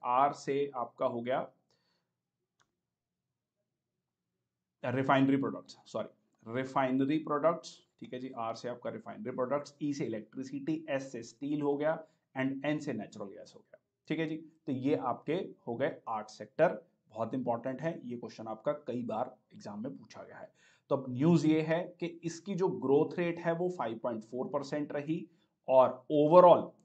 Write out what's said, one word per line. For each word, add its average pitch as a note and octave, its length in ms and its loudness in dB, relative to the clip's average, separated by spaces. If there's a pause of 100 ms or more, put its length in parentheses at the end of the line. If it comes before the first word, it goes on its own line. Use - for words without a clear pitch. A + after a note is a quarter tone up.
आर C3 300 4
से C#3 420 -2
आपका B2 300 -4
हो A#2+ 160 -4
गया B2+ 300 -2 (3250)
refinery C3+ 520 4
products, G2+ 480 -6
sorry, G#2+ 220 -6 (460)
Refinery C3+ 640 0
products, D#3 640 -2 (200)
ठीक A#2+ 140 -16
है B2+ 60 -8
जी, C3 180 -10
R A#2 180 -6
से A#2+ 140 -8
आपका A#2+ 200 -8
रिफाइनरी A2 420 -10
products, B2+ 500 -4
ई D3 120 -2
से C#3+ 120 -4
electricity, C3+ 840 -6
S C3+ 220 -4
से A#2 120 -10
steel D3 380 -4
हो C#3+ 160 2
गया D#3+ 260 0 (340)
and C3+ 280 -2
N D3+ 140 0
से C#3+ 140 -6
natural G#2 320 -10
gas F#2 300 -16
हो - 40 -20
गया, - 200 -20 (280)
ठीक D#3 120 -2
है D#3+ 80 -2
जी। D#3+ 100 -6 (280)
तो D3 60 -4
ये C3 240 0
आपके C3 380 -2 (340)
हो A#2+ 80 -4
गए C#3 320 -2
आठ G#2+ 220 -6
sector, - 600 0 (200)
बहुत A2+ 240 -6
important B2+ 480 -4
है, D#3+ 220 -6
ये A#2+ 140 -10
question A2 300 -12
आपका A2 260 -4
कई B2 300 -8
बार A2+ 320 -6 (180)
exam G#2 300 -12
में C#3 140 -10
पूछा - 260 -18
गया F2+ 140 -20
है। - 140 -18 (380)
तो C#3+ 60 0
अब C3+ 140 -2
news D3+ 380 4
ये D#3 140 4
है E3 380 -2
कि F3 60 -6
इसकी E3+ 500 -8
जो F#3 120 2
growth C3+ 500 2
rate E3+ 220 -2
है E3+ 140 -2
वो F3 160 -2
फ़ाइव A#2 280 -6
पॉइंट A2+ 260 -6
फ़ोर B2 240 -6
परसेंट C#3+ 440 -4
रही D#3 380 -4 (380)
और C3 440 6
overall D3+ 600 10 (140)